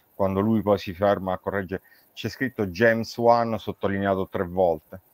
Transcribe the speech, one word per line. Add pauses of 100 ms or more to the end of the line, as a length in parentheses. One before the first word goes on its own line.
(160)
quando
lui
poi
si
ferma
a
correggere, (320)
c'è
scritto
James
Wan
sottolineato
tre
volte. (140)